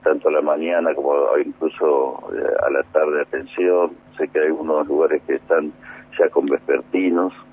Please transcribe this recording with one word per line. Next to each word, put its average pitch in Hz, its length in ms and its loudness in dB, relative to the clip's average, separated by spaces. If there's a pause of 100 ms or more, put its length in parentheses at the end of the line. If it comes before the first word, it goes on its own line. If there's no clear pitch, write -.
tanto 78 240 2
a 76 40 2
la 73 100 2
mañana 80 520 0
como 71 180 -2
a, 71 320 2
incluso, 71 760 -2 (120)
eh, - 80 -6 (240)
a 69 40 0
la 69 120 0 (100)
tarde 76 300 2
atención. 87 680 0 (260)
Sé 78 120 -4
que 80 100 -4
hay 78 80 2
algunos 78 400 -2
lugares 76 400 2
que 69 80 -2
están 76 380 -2 (460)
ya 82 120 4
con - 160 0
vespertinos. 87 840 0 (200)